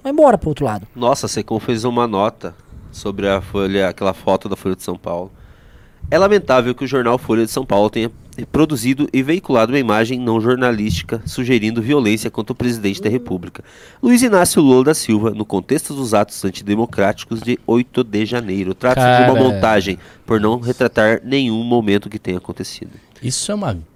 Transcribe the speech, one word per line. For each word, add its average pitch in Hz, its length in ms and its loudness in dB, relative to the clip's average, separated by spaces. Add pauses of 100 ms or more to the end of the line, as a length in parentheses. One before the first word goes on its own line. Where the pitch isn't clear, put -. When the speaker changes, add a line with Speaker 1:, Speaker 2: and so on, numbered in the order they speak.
Speaker 1:
vai 269 120 -6
embora 285 260 6
pro 156 120 -4
outro 143 140 -4
lado. 107 300 -6
Speaker 2:
Nossa, 120 320 0
a - 20 -4
Secom 110 300 -4
fez 110 260 -2
uma 120 220 0
nota 101 480 -2 (380)
sobre 98 360 -6
a 98 120 2
Folha, 95 480 -2
aquela 92 260 -2
foto - 340 -2
da 98 60 -4
Folha 92 220 -4
de - 80 -20
São 90 120 -8
Paulo. 87 320 -8 (800)
"É 151 80 0
lamentável 165 560 2
que 131 120 -6
o - 20 -6
jornal 123 320 0
Folha 113 260 0
de 110 60 -6
São 135 160 -6
Paulo 104 240 2
tenha 117 220 -4 (400)
produzido 139 600 0
e 131 120 0
veiculado 131 480 0
uma 143 80 2
imagem 113 400 0
não 113 200 0
jornalística, 117 880 0
sugerindo 117 560 0
violência 113 480 0
contra 107 220 -8
o 117 40 -6
presidente 104 460 -4
da 104 80 -2
República, 107 540 -6 (360)
Luiz 240 220 4
Inácio 190 400 4
Lula 131 220 6
da 156 100 4
Silva, 110 360 0
no 107 140 -6
contexto 131 500 -4
dos 127 200 -4
atos 104 300 0
antidemocráticos 104 1000 -2
de 117 240 -4
oito 123 380 0
de 104 200 -2
janeiro. 101 480 -4
Trata-se 123 520 4
de 131 60 4
uma 131 60 4
Speaker 3:
Cara. 131 160 4
Speaker 2:
montagem, 98 460 0 (260)
por 113 160 0
não 113 200 0
retratar 117 640 2
nenhum 120 400 -2
momento 107 440 0
que 104 120 -12
tenha 90 180 -6
acontecido." - 540 -12 (280)
Speaker 3:
Isso 127 300 -6
é 208 60 -2
uma 156 200 -4 (200)